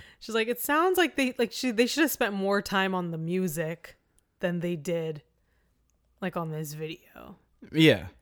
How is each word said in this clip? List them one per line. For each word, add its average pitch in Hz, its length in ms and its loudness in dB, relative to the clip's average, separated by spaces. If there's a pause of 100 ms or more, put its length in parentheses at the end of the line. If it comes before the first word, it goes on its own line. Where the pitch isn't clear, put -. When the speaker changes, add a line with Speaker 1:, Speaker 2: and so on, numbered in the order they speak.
(200)
Speaker 1:
She's 220 140 -12
like, 226 140 0
"It 240 120 -4
sounds 349 380 2
like 330 180 2
they, 262 220 0
like, 233 140 0
she, - 180 -2
they 233 160 4
should 285 160 0
have 285 80 4
spent 208 240 -2
more 196 260 2
time 190 360 0
on 175 160 -4
the 160 60 -6
music 165 800 -4 (440)
than 175 180 -2
they 175 160 -2
did, 160 480 -6 (1000)
like, 185 160 -4
on 165 140 -6
this 151 240 -8
video." 156 600 -14 (360)
Speaker 2:
Yeah. 156 340 8 (160)